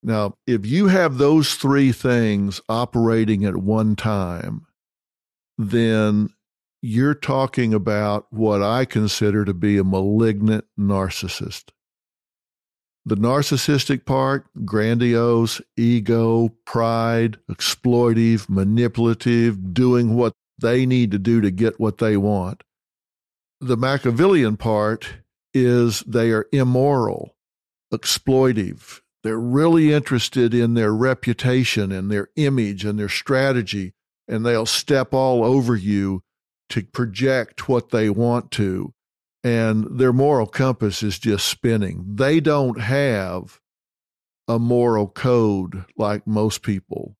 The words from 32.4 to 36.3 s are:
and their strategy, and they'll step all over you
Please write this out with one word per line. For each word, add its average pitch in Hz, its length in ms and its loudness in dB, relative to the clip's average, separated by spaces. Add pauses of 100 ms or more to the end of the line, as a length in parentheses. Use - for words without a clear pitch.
and 104 120 -4
their 104 120 -4
strategy, 123 840 -2 (360)
and 113 160 -4
they'll 117 200 0
step - 480 -2
all 131 300 2
over 123 320 2
you 98 480 -2 (460)